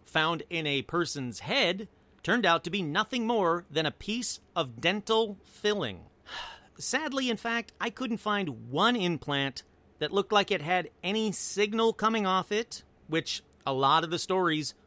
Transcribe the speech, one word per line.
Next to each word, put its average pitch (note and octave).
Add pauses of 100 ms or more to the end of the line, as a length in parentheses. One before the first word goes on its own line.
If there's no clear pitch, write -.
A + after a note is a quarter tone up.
found D#3+
in E3
a C#3
person's C#3+
head G3 (340)
turned G#3+
out E3+
to E3+
be G3
nothing G#3
more F3
than D3
a A#3+
piece - (140)
of B2
dental G#3
filling. D#3 (260)
<sighs> -
Sadly, C4+
in A3
fact, A#3
I G#3
couldn't A#3
find D3
one G#3
implant C#3+ (360)
that D3+
looked G3
like G3+
it F3+
had F3 (120)
any G#3+
signal A3
coming A3
off F#3
it, A3 (260)
which - (240)
a C#3
lot C#3
of D#3+
the E3+
stories E3 (120)